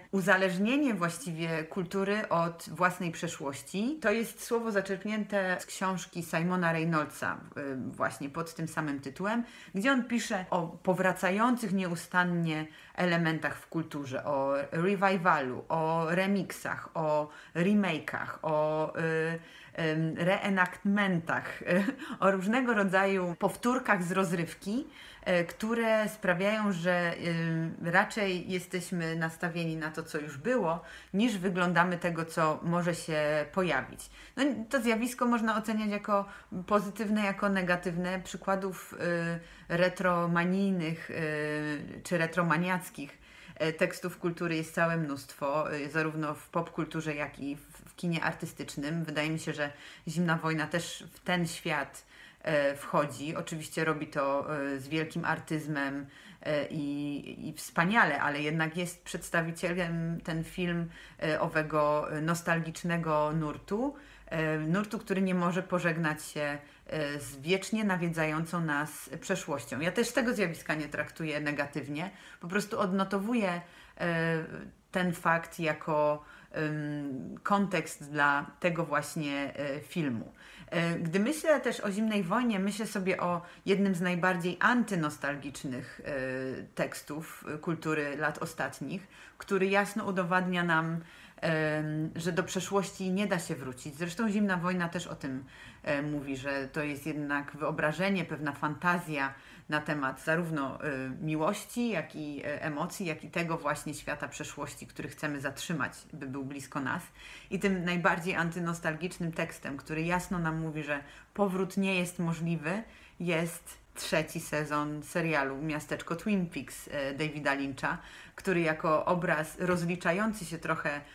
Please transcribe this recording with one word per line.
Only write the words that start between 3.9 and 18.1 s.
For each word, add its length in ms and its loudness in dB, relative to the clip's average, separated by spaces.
To 100 2
jest 320 -2
słowo 280 -2
zaczerpnięte 880 0
z 60 -12
książki 580 -4
Simona 500 2
Reynoldsa, 640 0
y, 180 -4
właśnie 540 -2
pod 240 -6
tym 140 -4
samym 320 -2
tytułem, 440 -2
gdzie 160 2
on 120 4
pisze 460 -2
o 180 2
powracających 1040 2
nieustannie 920 2
elementach 640 2
w 100 -18
kulturze, 580 -4
o 280 2
revivalu, 1000 4
o 400 2
remixach, 840 0
o 360 2
remake'ach, 840 2